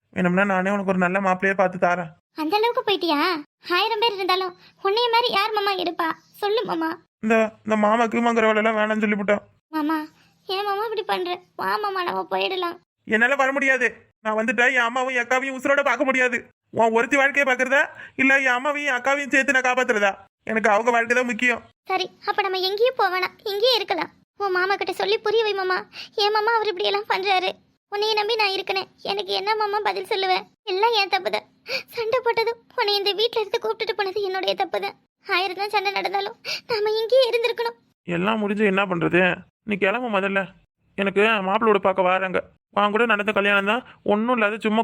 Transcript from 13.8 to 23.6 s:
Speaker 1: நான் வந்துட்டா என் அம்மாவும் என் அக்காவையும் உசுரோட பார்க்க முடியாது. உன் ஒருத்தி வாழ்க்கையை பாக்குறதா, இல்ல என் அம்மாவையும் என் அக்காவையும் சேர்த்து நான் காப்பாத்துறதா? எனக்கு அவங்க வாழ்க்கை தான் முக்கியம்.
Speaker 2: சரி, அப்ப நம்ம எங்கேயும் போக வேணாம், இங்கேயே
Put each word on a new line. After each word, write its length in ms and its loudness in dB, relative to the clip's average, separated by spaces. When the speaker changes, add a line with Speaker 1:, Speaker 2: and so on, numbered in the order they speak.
Speaker 1:
நான் 160 -2
வந்துட்டா 260 2
என் 120 4
அம்மாவும் 280 -2
என் 80 0
அக்காவையும் 340 -2
உசுரோட 300 2
பார்க்க 220 0
முடியாது. 280 0
உன் 220 2
ஒருத்தி 220 2
வாழ்க்கையை 300 2
பாக்குறதா, 340 2
இல்ல 100 4
என் 120 2
அம்மாவையும் 340 -2
என் 80 0
அக்காவையும் 360 -2
சேர்த்து 220 2
நான் 120 2
காப்பாத்துறதா? 440 2
எனக்கு 200 2
அவங்க 220 4
வாழ்க்கை 240 0
தான் 140 0
முக்கியம். 300 0
Speaker 2:
சரி, 160 -2
அப்ப 180 -2
நம்ம 220 -2
எங்கேயும் 320 2
போக 120 4
வேணாம், 240 -2
இங்கேயே 280 2